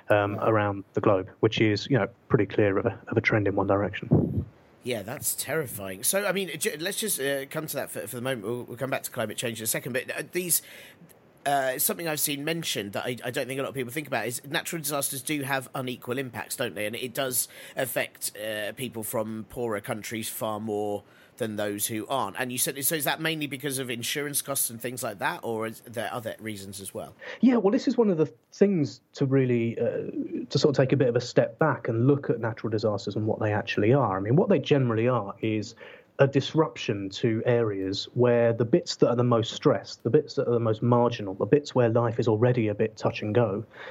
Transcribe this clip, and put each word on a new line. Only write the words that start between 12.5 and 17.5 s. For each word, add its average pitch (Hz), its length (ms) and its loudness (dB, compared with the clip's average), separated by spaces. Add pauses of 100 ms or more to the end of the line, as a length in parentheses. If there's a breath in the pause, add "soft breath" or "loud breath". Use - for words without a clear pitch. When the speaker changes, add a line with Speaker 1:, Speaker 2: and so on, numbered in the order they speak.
Speaker 2:
that 101 100 -4
I, 123 180 -4
I 123 80 -6
don't 123 160 -4
think 131 140 -4
a - 20 -2
lot 117 60 -4
of 101 60 -8
people 123 180 -6
think 151 140 -6
about 113 200 -2
is 123 220 -6
natural 160 320 -2
disasters 139 420 -2
do 151 200 -2
have 131 320 0
unequal 127 440 -4
impacts, 117 380 -6
don't 113 180 -2
they? 104 120 -2
And 110 100 -4
it 127 180 -6
does 131 340 -2 (280 loud breath)